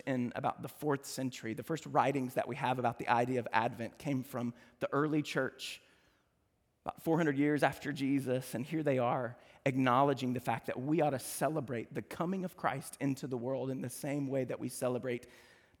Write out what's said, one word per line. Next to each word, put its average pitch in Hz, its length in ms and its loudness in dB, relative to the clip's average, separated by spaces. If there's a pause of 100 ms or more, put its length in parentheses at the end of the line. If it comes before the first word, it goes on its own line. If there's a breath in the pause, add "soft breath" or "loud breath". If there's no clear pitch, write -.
in 123 300 0
about 135 260 -2
the - 60 -8
fourth 143 380 -2
century. 123 500 -6
The 123 80 -8
first 156 240 -4
writings 131 480 2
that - 120 0
we 117 100 -4
have 131 200 2
about 117 220 2
the - 80 -6
idea 123 320 2
of 117 120 -2
Advent 113 460 0
came 135 260 -2
from 120 300 -4 (260 loud breath)
the - 120 -2
early 147 320 2
church, - 580 -4 (1040 soft breath)
about - 180 -8
four 160 140 4
hundred 151 200 4
years 147 260 4
after 143 280 0
Jesus, 131 640 0
and 120 120 -2
here 156 180 -2
they 135 160 2
are 120 360 0 (300 loud breath)
acknowledging 131 680 4
the 123 60 -2
fact 117 280 -2
that - 120 -4
we 151 220 2
ought 147 100 4
to 131 80 0
celebrate 139 760 -2
the 135 80 -4
coming 180 440 -2
of - 120 -8
Christ - 420 -2
into 139 280 -2
the 127 100 -2
world 127 320 -2
in 131 120 -4
the 131 80 -4
same 143 380 -4
way 131 160 2
that 123 160 -4
we 123 100 -4
celebrate 123 580 -2 (540 loud breath)